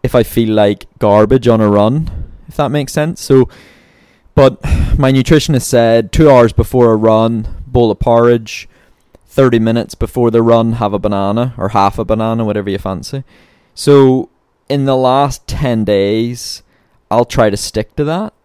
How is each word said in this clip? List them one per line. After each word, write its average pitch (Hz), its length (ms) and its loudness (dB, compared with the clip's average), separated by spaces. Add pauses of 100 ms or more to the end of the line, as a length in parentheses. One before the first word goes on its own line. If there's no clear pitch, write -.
if 127 120 -2
I 120 80 4
feel 110 300 -2
like 104 320 0 (120)
garbage 110 500 2
on 113 140 2
a 107 80 2
run, 110 400 0 (380)
if - 100 -18
that 143 120 -2
makes 143 240 -6
sense. 156 280 -4
So, 131 280 4 (840)
but 131 300 2 (340)
my 131 140 2
nutritionist 135 520 2
said 117 480 2
two 156 180 2
hours 120 240 4
before 120 380 2
a 110 40 2
run, 113 720 -2
bowl 120 240 0
of 101 80 -4
porridge, 117 720 0 (580)
thirty 123 320 2
minutes 113 340 -2
before 120 380 -2
the 113 100 2
run, 113 320 2
have 110 200 -4
a 101 60 -4
banana 104 580 -4
or 98 120 -4
half 98 300 -2
a 110 60 -4
banana, 113 380 -2
whatever 104 280 -4
you 95 60 -4
fancy. 98 460 -10 (520)
So 135 540 4 (380)
in 139 180 -2
the 135 100 0
last 131 520 -2
ten 120 360 -2
days, 104 800 -4 (480)
I'll 117 140 2
try 113 240 0
to 101 80 -4
stick - 400 -8
to 147 80 -2
that. 180 280 -6 (100)